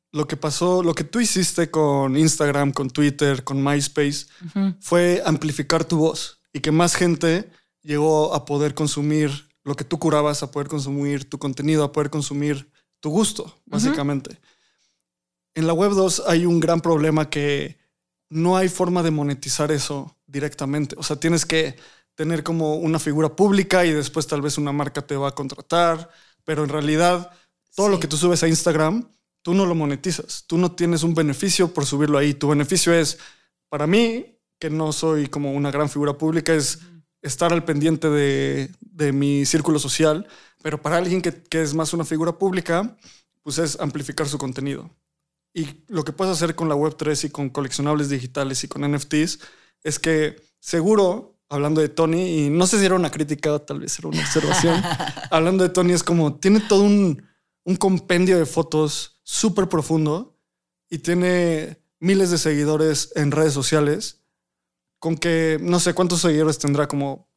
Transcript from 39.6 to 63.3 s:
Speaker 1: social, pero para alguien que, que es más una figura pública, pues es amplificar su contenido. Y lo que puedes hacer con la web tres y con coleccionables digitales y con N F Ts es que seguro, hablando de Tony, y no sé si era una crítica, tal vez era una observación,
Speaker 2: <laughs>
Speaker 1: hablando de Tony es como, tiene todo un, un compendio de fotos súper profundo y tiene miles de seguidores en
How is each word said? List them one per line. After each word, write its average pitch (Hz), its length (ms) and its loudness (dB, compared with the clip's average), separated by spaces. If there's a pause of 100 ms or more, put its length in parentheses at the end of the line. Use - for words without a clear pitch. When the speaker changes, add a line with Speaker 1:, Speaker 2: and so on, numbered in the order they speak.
Speaker 1:
social, 151 500 0 (360)
pero 156 180 -6
para 156 160 0
alguien 180 240 0
que, 170 220 -4
que 165 180 -4
es 147 140 -2
más 160 180 -2
una 165 120 0
figura 165 340 -2
pública, 185 580 -2 (460)
pues 147 160 -6
es 156 200 -2
amplificar 147 480 -6
su 143 120 -6
contenido. 139 500 -8 (640)
Y 147 340 -10
lo 170 160 -4
que 151 80 -10
puedes 190 220 -2
hacer 165 220 -2
con 165 120 -4
la 151 80 0
web 151 220 0
tres 151 260 -4
y 151 60 -4
con 143 200 -6
coleccionables 143 600 -2
digitales 135 560 -4
y - 20 -10
con - 160 -8
N 143 140 0
F 139 80 -6
Ts 151 340 -2 (440)
es 151 160 -4
que 156 420 -2 (180)
seguro, 190 800 0 (100)
hablando 147 320 0
de 156 80 4
Tony, 165 580 0
y 143 40 0
no 175 180 2
sé 214 120 2
si 196 60 4
era 185 100 4
una 175 160 2
crítica, 151 480 -2
tal 143 200 -10
vez - 200 -8
era 165 100 -8
una 156 120 -4
observación, 160 600 2
Speaker 2:
<laughs> 175 500 -6
Speaker 1:
hablando 180 320 4
de 180 60 4
Tony 180 240 4
es 170 100 0
como, 165 320 2
tiene 202 240 4
todo 208 220 4
un, 202 420 4 (400)
un 185 140 0
compendio 185 600 2
de 165 80 4
fotos 156 800 -2
súper 196 460 0
profundo 160 680 0 (540)
y 170 100 -10
tiene 170 800 0 (200)
miles 190 320 4
de 175 60 2
seguidores 151 800 2
en 147 160 2